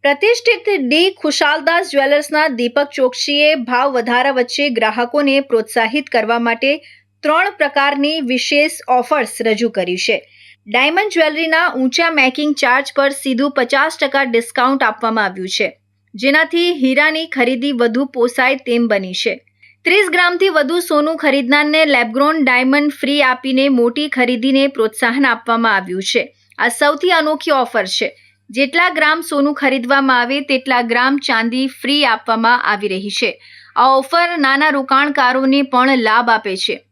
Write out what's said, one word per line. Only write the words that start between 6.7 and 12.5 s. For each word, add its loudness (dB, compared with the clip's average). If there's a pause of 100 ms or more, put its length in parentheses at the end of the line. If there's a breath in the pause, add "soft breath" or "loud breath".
ત્રણ 0
પ્રકારની 0
વિશેષ 0 (140)
ઓફર્સ 0
રજૂ 0
કરી -4
છે. 0 (500 soft breath)
ડાયમંડ 0
જ્વેલરીના 0
ઊંચા 0
મેકિંગ 0